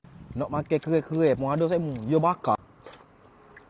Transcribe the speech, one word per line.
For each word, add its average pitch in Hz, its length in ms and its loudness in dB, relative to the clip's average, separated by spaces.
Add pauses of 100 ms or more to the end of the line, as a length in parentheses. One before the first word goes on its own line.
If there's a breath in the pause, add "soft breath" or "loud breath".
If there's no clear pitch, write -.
(360)
Nak 135 160 -6
makan 151 260 -2
kere-kere 160 560 2
pun 131 140 -4
ada 151 180 0
set 170 120 0
mu. 156 160 -4 (120)
Dia 151 120 4
bakar. 160 400 0 (1120 loud breath)